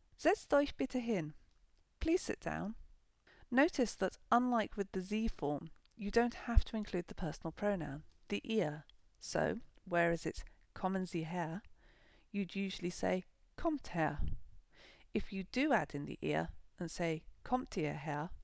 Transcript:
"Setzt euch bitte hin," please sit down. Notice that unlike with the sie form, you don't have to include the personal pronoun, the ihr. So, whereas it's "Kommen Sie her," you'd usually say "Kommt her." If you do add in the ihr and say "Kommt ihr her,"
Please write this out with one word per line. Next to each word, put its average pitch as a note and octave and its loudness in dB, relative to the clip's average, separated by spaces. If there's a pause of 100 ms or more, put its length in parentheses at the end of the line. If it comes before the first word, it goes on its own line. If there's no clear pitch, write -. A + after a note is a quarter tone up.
(160)
"Setzt - 4
euch C#4+ 4
bitte C4 -2
hin," G3 0 (640)
please E4 2
sit - -4
down. F3+ -4 (720)
Notice B3+ 4
that - 0 (120)
unlike A#3+ 4
with G3+ -2
the F#3+ -2
sie G#3+ 0
form, D3 -2 (260)
you G3+ -4
don't A#3 2
have A#3 8
to - -6
include G3+ -2
the - -8
personal D#3+ -4
pronoun, D#3 -2 (240)
the G3+ -2
ihr. D#3 0 (360)
So, D#3+ 0 (240)
whereas E3+ 2
it's - -4 (300)
"Kommen F#3 -2
Sie E3 -4
her," E3 -4 (720)
you'd G3+ -4
usually F#3+ -4
say F#3 0 (320)
"Kommt D#4+ -2
her." D3+ 0 (920)
If - -2
you F#3+ -4
do C#4 2
add F3 2
in C#3+ -4
the D#3+ -8
ihr D#3 2 (280)
and E3+ -4
say E3 -2 (200)
"Kommt B3+ -2
ihr D3+ -2
her," D3 -6 (140)